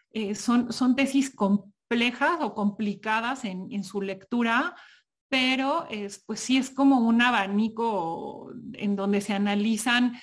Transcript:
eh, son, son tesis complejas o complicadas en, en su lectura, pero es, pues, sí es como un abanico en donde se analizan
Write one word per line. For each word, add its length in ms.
eh, 240
son, 380
son 240
tesis 360
complejas 1080
o 140
complicadas 920
en, 260
en 140
su 180
lectura, 720
pero 640
es, 360
pues, 140
sí 160
es 140
como 280
un 240
abanico 1300
en 240
donde 240
se 120
analizan 920